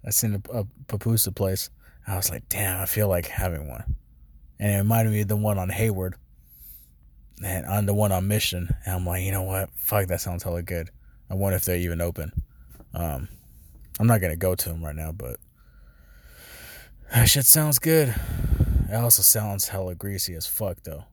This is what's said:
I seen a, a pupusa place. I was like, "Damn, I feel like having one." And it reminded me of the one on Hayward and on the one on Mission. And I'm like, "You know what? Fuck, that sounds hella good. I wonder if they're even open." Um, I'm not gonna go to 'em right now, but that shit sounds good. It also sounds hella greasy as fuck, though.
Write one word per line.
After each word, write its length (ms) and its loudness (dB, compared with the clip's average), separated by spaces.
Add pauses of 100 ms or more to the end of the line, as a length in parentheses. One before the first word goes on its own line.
I 60 -8
seen 240 0
a, 240 -6
a 60 -2 (220)
pupusa 460 0
place. 380 -2 (360)
I 100 -4
was 140 -2
like, 180 -10
"Damn, 340 -2
I 40 -2
feel 220 0
like 180 2
having 420 -2
one." 260 -6 (640)
And 140 2
it 60 2
reminded 340 4
me 80 2
of 80 0
the 80 0
one 220 2
on 100 -2
Hayward 480 -2 (1300)
and 220 -4
on 200 0
the 80 2
one 160 2
on 160 0
Mission. 480 0 (100)
And 120 -4
I'm 100 -2
like, 160 -2
"You 80 -2
know 140 -2
what? 320 -4
Fuck, 320 0
that 120 0
sounds 220 -6
hella 200 -4
good. 280 -6 (400)
I 40 -4
wonder 220 0
if 80 -2
they're 120 0
even 240 -2
open." 320 -4 (600)
Um, 360 -4 (720)
I'm 80 6
not 120 6
gonna 160 0
go 200 0
to 140 -4
'em 140 -6
right 120 -8
now, 160 -8
but 240 -10 (1800)
that 140 8
shit 180 4
sounds 320 6
good. 340 4 (760)
It 60 -2
also 280 4
sounds 460 2
hella 260 -4
greasy 400 -4
as 140 -8
fuck, 340 -4
though. 300 -12